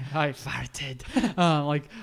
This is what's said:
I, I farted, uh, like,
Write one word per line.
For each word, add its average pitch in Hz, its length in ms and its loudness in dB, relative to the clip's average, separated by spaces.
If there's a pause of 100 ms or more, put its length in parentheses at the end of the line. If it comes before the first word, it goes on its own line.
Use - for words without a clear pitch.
(160)
I, 151 120 2
I - 20 0
farted, 131 720 -8 (360)
uh, 160 280 4
like, 147 240 0 (140)